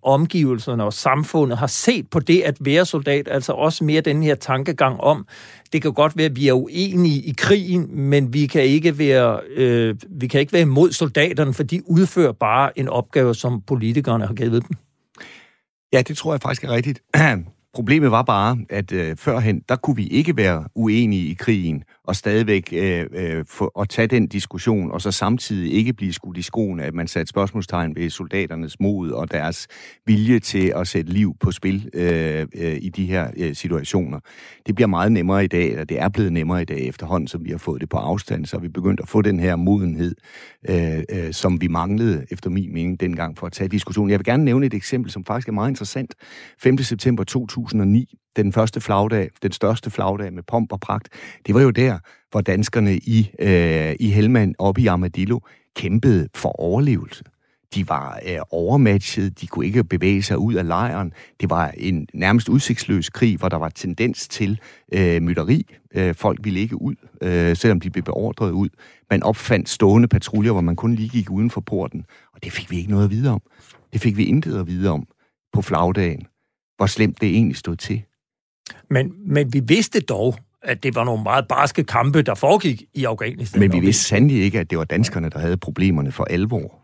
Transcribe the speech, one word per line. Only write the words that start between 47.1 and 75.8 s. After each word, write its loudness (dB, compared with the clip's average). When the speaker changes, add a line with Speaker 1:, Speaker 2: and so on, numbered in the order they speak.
Speaker 2:
to -4
tusind -2
og 4
ni, 2
den 2
første 0
flagdag, 0
den -2
største -2
flagdag -4
med -12
pomp -2
og -6
pragt, -6
det 2
var 6
jo 6
der, 2
hvor -2
danskerne 2
i, 2
øh, 2
i 2
Helmand 4
oppe 0
i 4
Armadillo 0
kæmpede 2
for -4
overlevelse. -2
De -2
var, -6
øh, -6
overmatchet, 2
de -10
kunne -4
ikke 2
bevæge 0
sig -2
ud 0
af 0
lejren. -2
Det 0
var -2
en -2
nærmest 2
udsigtsløs 0
krig, 0
hvor -2
der -2
var -4
tendens -6
til, -4
øh, 2
mytteri. 2
Øh, 0
folk -2
ville -2
ikke -4
ud, -4
øh, 2
selvom 2
de -6
blev -4
beordret -4
ud. 0
Man 2
opfandt 0
stående 6
patruljer, 2
hvor 2
man 2
kun 0
lige -2
gik -2
uden 0
for -8
porten, -6
og -20
det -12
fik -10
vi -4
ikke -4
noget 4
at 2
vide 0
om. 0
Det -2
fik 0
vi 2
intet 0
at -4
vide -2
om -2
på 2
flagdagen, 0